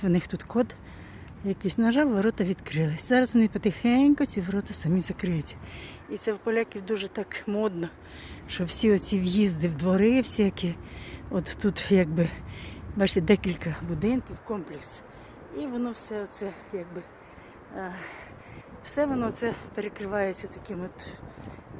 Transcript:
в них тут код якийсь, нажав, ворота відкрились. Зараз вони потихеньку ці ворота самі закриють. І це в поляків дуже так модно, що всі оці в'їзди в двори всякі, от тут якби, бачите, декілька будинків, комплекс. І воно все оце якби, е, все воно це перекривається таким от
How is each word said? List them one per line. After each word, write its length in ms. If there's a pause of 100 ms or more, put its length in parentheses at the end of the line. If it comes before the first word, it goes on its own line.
в 80
них 180
тут 160
код 320 (680)
якийсь, 340
нажав, 320
ворота 340
відкрились. 640
Зараз 260
вони 140
потихеньку 800
ці 160
ворота 320
самі 260
закриють. 560 (540)
І 80
це 160
в 40
поляків 480
дуже 220
так 400
модно, 420 (580)
що 180
всі 260
оці 280
в'їзди 480
в 80
двори 460
всякі, 540 (540)
от 320
тут 280
якби, 400 (680)
бачите, 260
декілька 600
будинків, 640
комплекс. 560 (580)
І 80
воно 240
все 320
оце 280 (220)
якби, 280 (760)
е, 160 (920)
все 200
воно 260
це 220 (220)
перекривається 720
таким 360
от 240 (720)